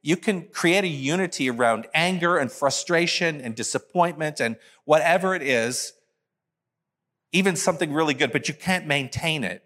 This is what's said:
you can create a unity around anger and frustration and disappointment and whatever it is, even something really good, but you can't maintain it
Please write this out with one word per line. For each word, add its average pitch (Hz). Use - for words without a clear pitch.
you 151
can 185
create 185
a -
unity 143
around 117
anger 175
and 131
frustration 165
and 117
disappointment 156
and 117
whatever 170
it 165
is, 123
even 185
something 165
really 151
good, 131
but 131
you 151
can't 185
maintain 143
it 92